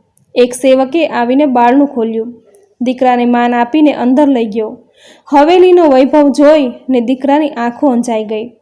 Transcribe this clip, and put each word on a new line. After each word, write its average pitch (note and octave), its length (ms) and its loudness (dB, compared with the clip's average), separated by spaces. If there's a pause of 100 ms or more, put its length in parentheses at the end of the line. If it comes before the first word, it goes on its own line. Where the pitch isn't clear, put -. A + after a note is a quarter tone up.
(340)
એક B3 200 0
સેવકે C4 520 0
આવીને B3 400 -2
બારણું B3+ 420 2
ખોલ્યું. A3+ 540 -6 (380)
દીકરાને B3 440 0
માન A#3+ 300 0
આપીને C4+ 380 0
અંદર C4 360 0
લઈ A#3+ 160 0
ગયો. A3 340 -8 (480)
હવેલીનો F4 600 4
વૈભવ C#4+ 400 2
જોઈ C#4+ 440 2 (180)
ને B3+ 100 0
દીકરાની C#4 480 -2
આંખો A#3+ 380 -6
અંજાઈ A#3+ 380 -2
ગઈ. A3 260 -10 (120)